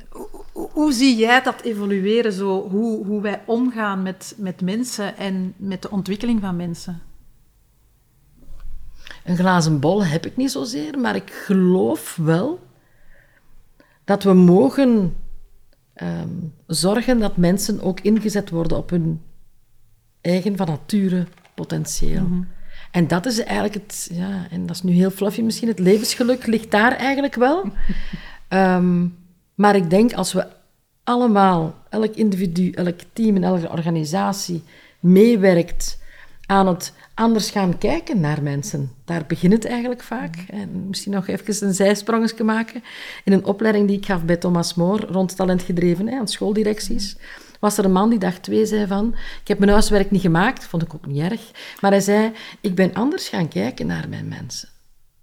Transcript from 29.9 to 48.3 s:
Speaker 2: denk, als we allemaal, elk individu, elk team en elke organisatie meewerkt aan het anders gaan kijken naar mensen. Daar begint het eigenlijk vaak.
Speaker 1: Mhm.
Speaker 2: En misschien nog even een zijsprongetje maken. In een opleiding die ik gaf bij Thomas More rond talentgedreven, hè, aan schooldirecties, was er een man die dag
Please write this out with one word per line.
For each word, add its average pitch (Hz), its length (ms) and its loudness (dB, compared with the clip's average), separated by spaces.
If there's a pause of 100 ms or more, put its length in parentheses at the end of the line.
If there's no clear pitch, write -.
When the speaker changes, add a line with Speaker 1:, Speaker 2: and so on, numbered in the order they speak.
Speaker 2:
denk, 214 220 4
als - 200 -4
we 185 140 -2 (580)
allemaal, 196 680 2 (140)
elk 214 260 -2
individu, 185 560 0
elk 175 280 -4 (140)
team 220 240 2
en 180 80 2
elke 180 260 0
organisatie 170 920 -4 (380)
meewerkt 190 1000 4 (440)
aan 196 200 4
het 180 260 -2 (220)
anders 220 360 0
gaan 190 280 0
kijken 269 420 -2
naar 147 220 0
mensen. 143 500 -4 (120)
Daar 170 220 -6
begint 170 260 2
het 220 120 2
eigenlijk 240 380 -6
vaak. 254 340 -10
Speaker 1:
Mhm. 185 240 -12
Speaker 2:
En 185 280 -10
misschien 196 240 -8
nog 196 140 -2
even 196 400 -4
een 190 80 0
zijsprongetje 220 720 0
maken. 220 380 -2 (420)
In 196 80 2
een 196 120 2
opleiding 208 440 2
die 202 80 0
ik 202 100 -8
gaf 170 180 -2
bij 170 120 2
Thomas 170 380 0
More 185 320 0
rond 185 300 -2
talentgedreven, 180 720 0
hè, 254 100 -4
aan 220 100 -4
schooldirecties, 208 880 -2 (440)
was 208 180 0
er 208 60 2
een 190 80 4
man 196 180 4
die 233 80 2
dag 180 200 -2